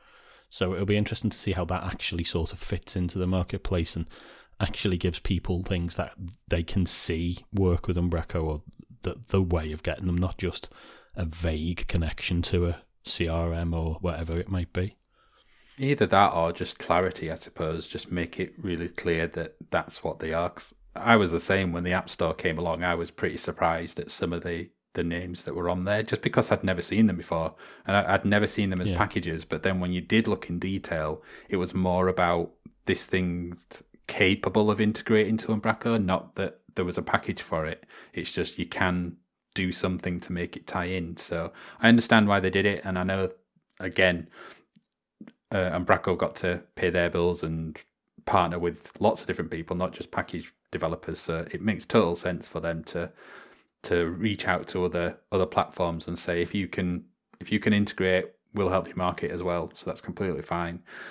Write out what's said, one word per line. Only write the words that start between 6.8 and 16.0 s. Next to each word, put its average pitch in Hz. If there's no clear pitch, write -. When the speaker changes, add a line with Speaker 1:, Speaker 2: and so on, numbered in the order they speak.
Speaker 1:
see 87
work 92
with 87
Umbraco, 87
or 76
the, 90
the 98
way 85
of 76
getting 87
them, 87
not 90
just -
a 87
vague 82
connection 87
to 87
a 85
C -
R 85
M 85
or 80
whatever 82
it 87
might 90
be. 92
Speaker 2:
Either 135